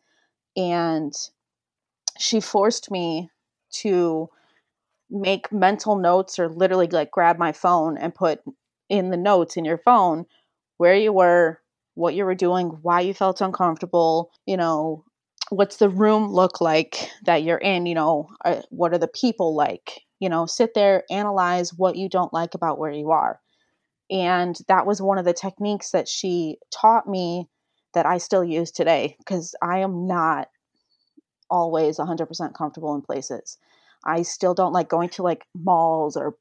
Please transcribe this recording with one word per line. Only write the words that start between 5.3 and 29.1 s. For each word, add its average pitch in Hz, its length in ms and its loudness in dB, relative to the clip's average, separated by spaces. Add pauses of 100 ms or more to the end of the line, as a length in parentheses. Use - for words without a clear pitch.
mental 202 440 2
notes 185 420 0
or 170 120 -2
literally, 185 380 2
like, 160 240 -2
grab 170 260 4
my 165 140 0
phone 165 460 0
and 170 160 -6
put 156 280 -2 (480)
in 190 200 0
the 180 80 -2
notes 180 400 2
in 170 80 -4
your 165 120 -2
phone 180 480 4 (520)
where 175 180 6
you 214 180 2
were, 175 460 4 (360)
what 170 180 -2
you 190 120 -2
were 185 100 0
doing, 180 320 0 (140)
why 175 180 2
you 185 140 -2
felt 190 280 0
uncomfortable, 170 880 0 (160)
you 196 120 -2
know, 160 460 -2 (460)
what's 196 280 0
the 208 120 4
room 214 400 2
look 180 320 2
like 160 480 0 (140)
that 165 200 2
you're 165 140 0
in, 180 280 -2
you 170 100 -2
know, 156 340 0 (160)
uh, 170 240 0
what 170 240 -2
are 175 40 0
the 165 100 0
people 185 480 -2
like, - 460 -4 (180)
you 190 100 -2
know, 165 160 0
sit 233 280 -2
there, 196 360 4
analyze 180 640 -2
what 180 220 0
you 190 140 -6
don't 180 240 -2
like 170 220 -4
about 165 240 -2
where 156 120 -4
you 151 200 -4
are. 147 280 0 (680)
And 180 480 -2 (100)
that 185 180 6
was 202 160 0
one 196 160 2
of 180 80 -2
the 175 80 4
techniques 202 580 -6
that 170 160 0
she 175 500 -4 (140)
taught 226 360 4
me 180 420 -4 (440)
that 170 120 2
I 180 120 2
still 185 260 0
use 170 280 -2
today, 160 540 0